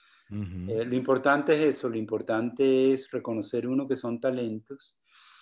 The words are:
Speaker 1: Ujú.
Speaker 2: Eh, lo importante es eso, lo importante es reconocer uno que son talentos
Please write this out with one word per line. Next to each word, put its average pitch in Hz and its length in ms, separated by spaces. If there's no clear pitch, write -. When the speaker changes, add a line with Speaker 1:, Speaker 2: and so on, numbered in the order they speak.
Speaker 1:
Ujú. 92 420
Speaker 2:
Eh, 113 120
lo 123 100
importante 139 600
es 147 220
eso, 127 120
lo 113 80
importante 120 960
es 131 180
reconocer 117 560
uno 135 220
que 131 80
son 117 240
talentos 123 800